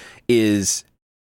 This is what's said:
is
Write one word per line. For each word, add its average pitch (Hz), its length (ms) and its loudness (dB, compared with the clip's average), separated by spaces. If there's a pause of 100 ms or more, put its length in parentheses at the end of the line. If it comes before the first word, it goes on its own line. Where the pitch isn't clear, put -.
(280)
is 107 560 0 (400)